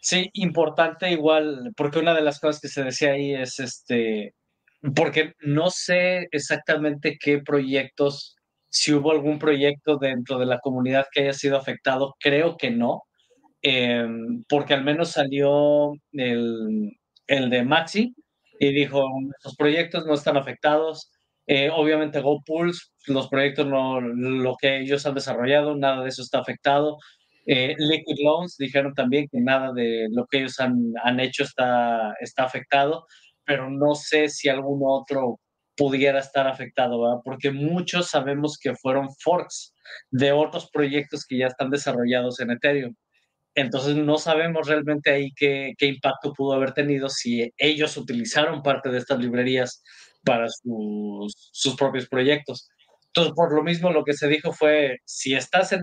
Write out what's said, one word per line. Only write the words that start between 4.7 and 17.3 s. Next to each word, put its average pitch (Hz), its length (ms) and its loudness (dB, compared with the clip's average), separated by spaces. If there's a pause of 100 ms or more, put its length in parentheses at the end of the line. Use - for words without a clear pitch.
porque 156 420 0
no 151 320 2
sé 180 640 0
exactamente 151 880 -2
qué 147 180 2
proyectos, 143 960 -2 (360)
si - 240 0
hubo 147 180 4
algún 151 280 2
proyecto 143 580 2
dentro 131 420 -2
de 127 60 2
la 123 140 0
comunidad 131 520 0
que 147 120 0
haya 139 100 2
sido 139 240 0
afectado, 135 640 -2
creo 151 380 2
que 127 120 -2
no, 117 340 0 (580)
em, 120 880 0
porque 143 260 2
al 135 100 0
menos 160 280 0
salió 147 800 2 (200)
el, 113 800 -2 (340)
el 135 240 0